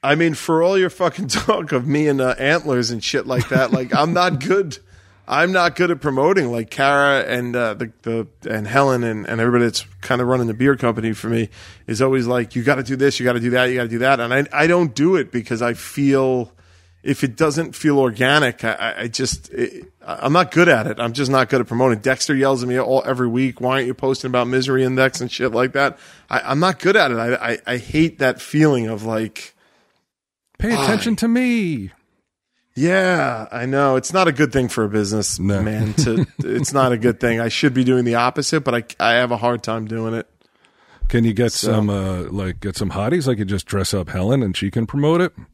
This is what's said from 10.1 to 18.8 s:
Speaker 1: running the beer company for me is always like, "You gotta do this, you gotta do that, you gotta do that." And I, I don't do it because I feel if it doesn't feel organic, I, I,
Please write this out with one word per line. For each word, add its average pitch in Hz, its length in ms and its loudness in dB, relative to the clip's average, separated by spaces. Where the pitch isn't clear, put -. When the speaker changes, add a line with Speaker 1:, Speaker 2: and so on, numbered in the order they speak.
Speaker 1:
running 123 200 2
the 113 80 -4
beer 131 220 4
company 113 380 -2
for 110 140 -8
me 117 220 -2
is 117 160 0
always 131 240 0
like, 120 280 -2
"You 123 60 -2
gotta 131 220 2
do 127 120 -4
this, 135 240 2
you 123 60 -2
gotta 120 140 2
do 120 100 0
that, 127 160 4
you 127 120 -2
gotta 123 120 -2
do 117 100 -6
that." 131 200 2
And 117 120 -2
I, 139 220 2
I 151 140 2
don't 170 260 2
do 160 220 2
it 143 160 -2
because 117 320 -4
I 117 100 0
feel 131 760 0
if - 220 -2
it 120 120 -4
doesn't 160 400 0
feel 143 240 2
organic, 127 640 2
I, 113 100 0
I, 104 300 -6